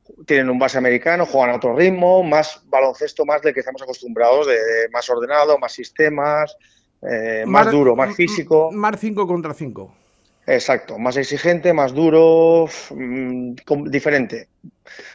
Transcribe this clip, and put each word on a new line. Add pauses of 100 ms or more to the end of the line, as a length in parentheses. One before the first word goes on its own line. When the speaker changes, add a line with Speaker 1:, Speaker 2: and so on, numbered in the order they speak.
(260)
Speaker 1:
tienen
un
base
americano,
juegan
a
otro
ritmo,
más
baloncesto,
más
del
que
estamos
acostumbrados,
de,
de
más
ordenado,
más
sistemas, (460)
eh,
más
Speaker 2:
Mar-,
Speaker 1:
duro,
más
Speaker 2:
m-,
Speaker 1:
físico.
Speaker 2:
m-,
más
cinco
contra
cinco. (520)
Speaker 1:
Exacto,
más
exigente,
más
duro, (240)
mm, (100)
com-,
diferente, (680)